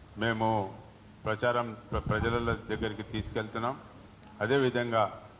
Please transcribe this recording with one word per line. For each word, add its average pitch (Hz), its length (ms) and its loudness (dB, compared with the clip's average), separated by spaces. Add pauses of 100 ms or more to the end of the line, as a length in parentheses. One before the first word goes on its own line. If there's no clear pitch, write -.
(180)
మేము 110 560 2 (500)
ప్రచారం 117 520 0 (140)
ప్ర-, 110 80 0
ప్రజల 113 580 2 (140)
దగ్గరికి 107 320 -2
తీసుకెళ్తున్నాం. 110 760 -4 (640)
అదేవిధంగా 120 800 2 (200)